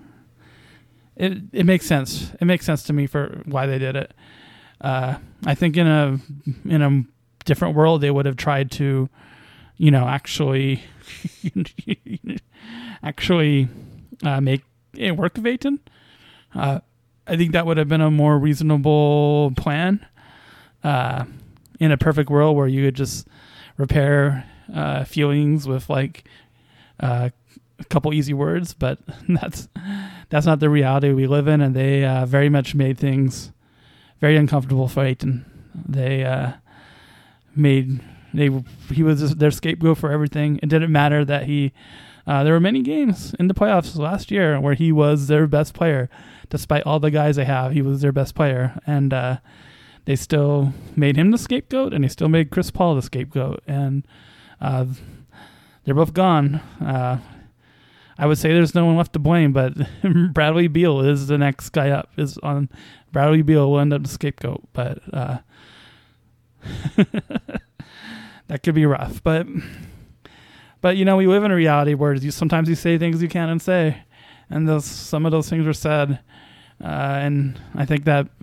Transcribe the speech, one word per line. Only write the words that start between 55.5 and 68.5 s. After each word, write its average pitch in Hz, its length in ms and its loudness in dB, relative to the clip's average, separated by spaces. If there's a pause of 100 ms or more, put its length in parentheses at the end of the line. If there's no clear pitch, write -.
they're 139 100 0
both 160 200 2
gone. 156 420 4 (240)
Uh, 127 380 -2 (1000)
I 143 80 0
would 151 120 2
say 160 140 2
there's 170 220 4
no 175 100 4
one 165 120 4
left 170 180 -2
to 165 40 -2
blame, 151 340 4
but 131 220 0 (280)
<laughs> 175 300 2
Bradley 160 360 2
Beal 156 320 2
is 139 260 2
the 147 120 0
next 143 320 -2
guy 139 200 0
up. 139 260 -4
Is 143 220 -6
on 143 300 -4 (420)
Bradley 151 320 4
Beal 147 280 4
will 143 100 2
end 143 120 2
up 143 100 -2
the 131 60 -6
scapegoat, - 540 -8 (100)
but, 131 280 -8 (120)
uh, 127 260 -6 (1200)
<laughs> - 340 -6 (1500)
that 143 160 -8